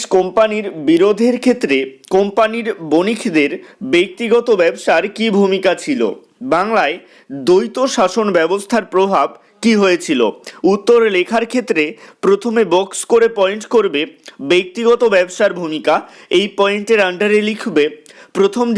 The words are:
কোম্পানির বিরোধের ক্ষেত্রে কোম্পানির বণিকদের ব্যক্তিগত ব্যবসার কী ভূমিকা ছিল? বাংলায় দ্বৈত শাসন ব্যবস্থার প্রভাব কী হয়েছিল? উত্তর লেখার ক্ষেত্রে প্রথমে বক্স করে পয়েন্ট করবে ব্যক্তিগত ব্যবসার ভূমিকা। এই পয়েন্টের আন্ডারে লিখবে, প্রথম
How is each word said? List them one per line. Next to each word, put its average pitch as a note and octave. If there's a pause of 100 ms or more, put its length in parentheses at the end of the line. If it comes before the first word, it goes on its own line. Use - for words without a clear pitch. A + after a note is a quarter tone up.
(160)
কোম্পানির G#3+ (220)
বিরোধের G3+
ক্ষেত্রে A#3 (380)
কোম্পানির A3 (240)
বণিকদের E3 (420)
ব্যক্তিগত A3 (140)
ব্যবসার F3 (120)
কী A3 (120)
ভূমিকা F#3+ (100)
ছিল? C3 (520)
বাংলায় F3+ (520)
দ্বৈত A3 (180)
শাসন G#3+ (100)
ব্যবস্থার G3+
প্রভাব F#3 (340)
কী A#3
হয়েছিল? F3 (420)
উত্তর A#3 (160)
লেখার A3
ক্ষেত্রে A3 (380)
প্রথমে G#3+ (120)
বক্স F#3+ (120)
করে A3+ (120)
পয়েন্ট G3+ (100)
করবে G3 (500)
ব্যক্তিগত A3+ (140)
ব্যবসার F#3
ভূমিকা। D#3 (420)
এই G3 (140)
পয়েন্টের G#3 (100)
আন্ডারে G#3 (100)
লিখবে, G3+ (520)
প্রথম G3 (120)